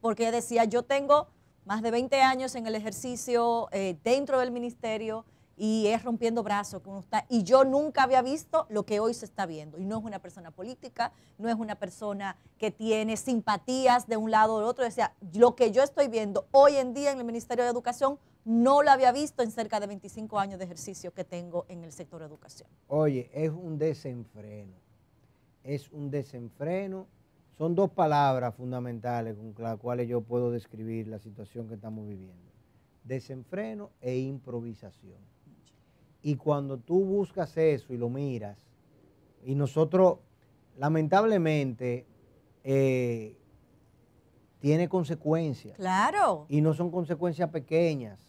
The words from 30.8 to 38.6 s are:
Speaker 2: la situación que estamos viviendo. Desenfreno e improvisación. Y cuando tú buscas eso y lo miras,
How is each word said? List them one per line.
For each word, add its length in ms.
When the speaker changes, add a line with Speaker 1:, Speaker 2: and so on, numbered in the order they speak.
Speaker 2:
la 140
situación 480
que 60
estamos 340
viviendo. 420
Desenfreno 840
e 180
improvisación. 1000
Y 120
cuando 420
tú 260
buscas 520
eso 360
y 40
lo 120
miras, 500